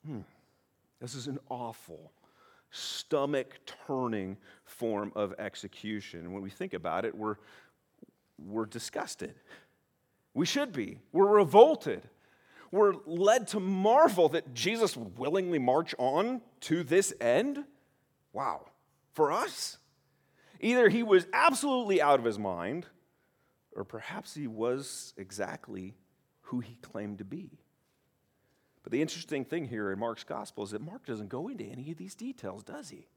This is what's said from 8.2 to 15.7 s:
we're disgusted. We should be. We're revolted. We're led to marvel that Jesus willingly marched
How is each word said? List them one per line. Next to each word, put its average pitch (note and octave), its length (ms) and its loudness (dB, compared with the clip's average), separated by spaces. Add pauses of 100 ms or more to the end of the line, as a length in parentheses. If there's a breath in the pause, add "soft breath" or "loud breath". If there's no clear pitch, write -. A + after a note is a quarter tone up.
we're G#2 280 -6
disgusted. - 680 -10 (1000 loud breath)
We C#3+ 120 0
should C#4 260 -2
be. G#2+ 260 -8 (140)
We're G3 140 6
revolted. G3+ 760 8 (680 soft breath)
We're G3+ 240 6 (120)
led G3 420 2
to G#3+ 120 -4
marvel G#3 680 6
that C#3+ 240 -4
Jesus G#3 420 0
willingly C#3+ 600 -2
marched C3+ 400 2